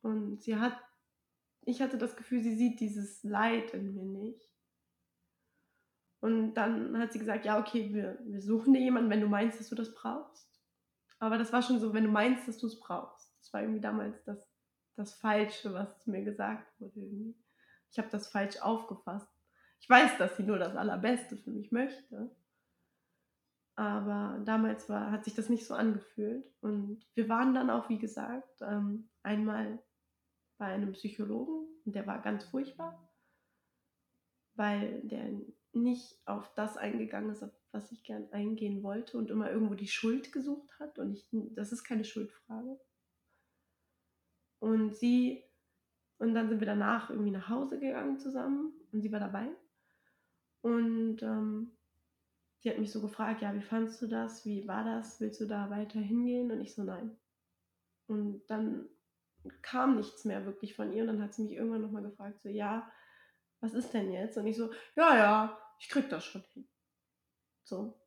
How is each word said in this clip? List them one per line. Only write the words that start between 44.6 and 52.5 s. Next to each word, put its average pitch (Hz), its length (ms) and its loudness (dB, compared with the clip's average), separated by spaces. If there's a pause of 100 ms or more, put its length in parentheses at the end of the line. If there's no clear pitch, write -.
Und 220 360 4
sie, 247 480 4 (760)
und 226 160 2
dann 226 140 2
sind 220 120 2
wir 214 60 0
danach 208 440 0
irgendwie 208 200 0
nach 190 180 -6
Hause 269 300 -2
gegangen 269 400 -2
zusammen 277 540 -2 (180)
und 214 100 -2
sie 208 100 -2
war 214 100 -2
dabei. 202 280 -4 (1120)
Und, 226 640 2
ähm, 220 540 -2 (840)